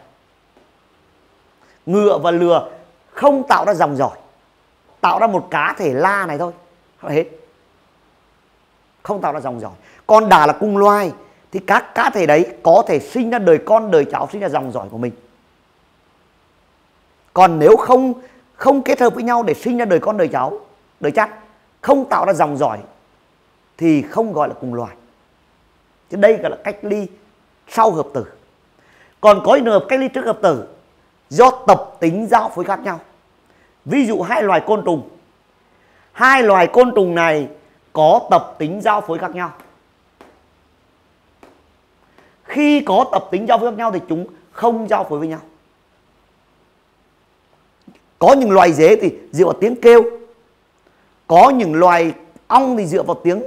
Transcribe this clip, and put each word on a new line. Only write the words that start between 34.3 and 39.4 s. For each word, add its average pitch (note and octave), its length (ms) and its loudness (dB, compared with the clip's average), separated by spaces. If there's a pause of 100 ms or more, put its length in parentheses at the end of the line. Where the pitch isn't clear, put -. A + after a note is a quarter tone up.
loài F#3+ 240 0
côn G#3 180 -2
trùng. D#3 240 -4 (1040)
Hai C4 300 2
loài F#3+ 240 4
côn A#3+ 280 4
trùng F#3 200 0
này D#3 340 0 (440)
có D#3+ 380 2
tập F3 280 0
tính E3 220 -8
giao G#3 200 -2
phối E3 180 -8
khác E3+ 160 -10
nhau. F3 180 -10 (3000)